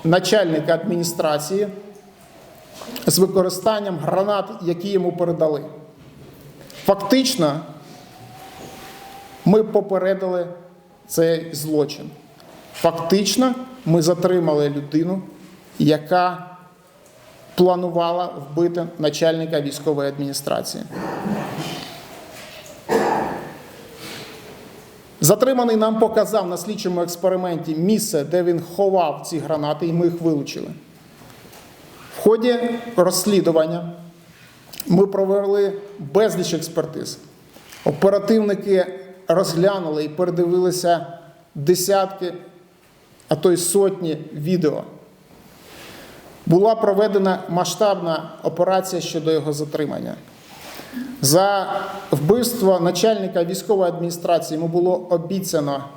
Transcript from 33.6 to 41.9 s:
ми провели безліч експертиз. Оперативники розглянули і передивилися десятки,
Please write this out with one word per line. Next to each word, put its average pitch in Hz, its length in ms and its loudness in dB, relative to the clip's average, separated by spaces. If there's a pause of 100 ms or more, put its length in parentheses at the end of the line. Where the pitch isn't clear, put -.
ми 196 200 4
провели 196 640 0 (260)
безліч 175 540 0
експертиз. 151 640 -6 (680)
Оперативники 196 1120 2 (280)
розглянули 170 760 2
і 151 60 -4
передивилися 175 1000 2 (480)
десятки, 180 800 0 (920)